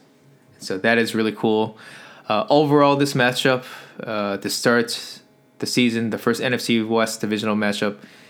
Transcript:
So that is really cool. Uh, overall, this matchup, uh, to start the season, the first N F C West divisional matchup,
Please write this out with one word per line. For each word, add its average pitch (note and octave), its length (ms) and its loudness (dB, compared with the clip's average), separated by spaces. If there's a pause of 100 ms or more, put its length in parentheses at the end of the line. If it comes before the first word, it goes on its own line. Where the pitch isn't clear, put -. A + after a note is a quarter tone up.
(600)
So - 180 -8
that A2+ 200 2
is A2+ 180 -2
really A2 160 0
cool. A2 460 0 (500)
Uh, G#2+ 220 0
overall, C#3+ 460 4
this C#3 180 0
matchup, B2+ 500 2 (400)
uh, G2+ 340 -4
to - 120 -8
start - 720 -2 (380)
the A2+ 60 -4
season, A#2 440 0
the G#2+ 80 -4
first A2+ 240 0
N B2 120 -2
F A#2 80 -4
C A#2 220 0
West A2 380 0
divisional G#2+ 340 -2
matchup, G#2 420 -2 (320)